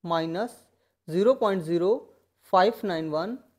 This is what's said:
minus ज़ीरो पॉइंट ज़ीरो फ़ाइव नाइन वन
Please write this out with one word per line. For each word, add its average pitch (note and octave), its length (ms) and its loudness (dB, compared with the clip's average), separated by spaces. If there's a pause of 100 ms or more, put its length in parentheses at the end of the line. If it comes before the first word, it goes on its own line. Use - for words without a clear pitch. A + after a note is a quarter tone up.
minus E3+ 460 -2 (580)
ज़ीरो G3+ 260 4
पॉइंट G3 280 0
ज़ीरो E3+ 280 0 (600)
फ़ाइव G3+ 320 4
नाइन D#3+ 260 -4
वन F#3 260 -4 (220)